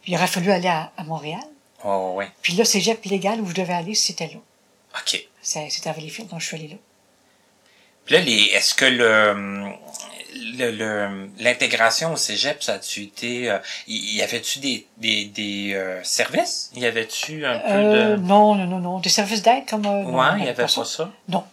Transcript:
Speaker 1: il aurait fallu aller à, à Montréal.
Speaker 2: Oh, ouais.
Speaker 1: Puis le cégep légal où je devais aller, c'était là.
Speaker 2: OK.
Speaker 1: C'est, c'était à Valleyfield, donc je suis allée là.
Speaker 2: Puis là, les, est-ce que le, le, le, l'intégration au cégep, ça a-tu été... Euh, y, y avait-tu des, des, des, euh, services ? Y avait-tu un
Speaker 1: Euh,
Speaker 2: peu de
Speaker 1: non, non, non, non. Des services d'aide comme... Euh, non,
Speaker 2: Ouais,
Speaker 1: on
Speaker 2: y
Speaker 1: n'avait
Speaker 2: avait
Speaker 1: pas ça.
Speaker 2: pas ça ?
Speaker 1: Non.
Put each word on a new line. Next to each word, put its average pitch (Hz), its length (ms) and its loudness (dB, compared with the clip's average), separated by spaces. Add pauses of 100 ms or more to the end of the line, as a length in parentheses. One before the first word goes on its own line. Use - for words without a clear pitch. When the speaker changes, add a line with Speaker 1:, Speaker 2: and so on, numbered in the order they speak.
Speaker 1:
il 180 80 0
aurait 175 120 2
fallu 185 240 0
aller 180 160 2
à, 160 300 0
à - 60 -12
Montréal. 156 400 -8 (400)
Speaker 2:
Oh, 95 320 -2
ouais. 98 140 -4 (120)
Speaker 1:
Puis 165 120 -2
le 208 100 4
cégep 214 420 2
légal 196 360 -2
où 202 60 -4
je 170 60 -6
devais 180 200 -2
aller, 175 220 -4
c'était 175 320 -2
là. - 120 -16 (600)
Speaker 2:
OK. - 240 -4 (180)
Speaker 1:
C'est, 151 280 -6
c'était - 200 -6
à 156 40 -4
Valleyfield, 160 360 -12
donc 170 120 -12
je - 60 -6
suis - 80 -8
allée 156 140 -12
là. 170 60 -18 (1300)
Speaker 2:
Puis 147 100 2
là, 180 60 8
les, 113 320 4
est-ce - 200 2
que 139 120 2
le, 104 840 4 (840)
le, 123 140 0
le, 104 680 -4
l'intégration 117 760 2
au 143 40 -4
cégep, 127 460 -2
ça 110 120 0
a-tu - 280 -8
été... 120 480 -6
Euh, 98 80 0 (280)
y, 107 300 -6
y 104 60 0
avait-tu 120 360 -4
des, 131 280 -4 (100)
des, 107 280 0
des, 101 480 -6
euh, 92 300 -6
services ? - 720 -2
Y 123 120 -4
avait-tu 117 580 -4
un 120 220 0
Speaker 1:
Euh, 214 480 4
Speaker 2:
peu 202 60 -2
de 180 60 -2
Speaker 1:
non, 208 280 8
non, 190 100 0
non, 180 140 -2
non. 180 200 -4
Des 175 100 -2
services 208 340 2
d'aide 262 260 4
comme... 208 160 -2
Euh, 202 180 0
non, 131 140 -2
Speaker 2:
Ouais, 127 140 6
Speaker 1:
on 196 40 2
Speaker 2:
y 208 40 0
Speaker 1:
n'avait 170 100 -2
Speaker 2:
avait 120 140 -2
Speaker 1:
pas 113 40 0
ça. - 140 2
Speaker 2:
pas 113 60 -4
ça ? 165 240 -6 (160)
Speaker 1:
Non. 180 260 0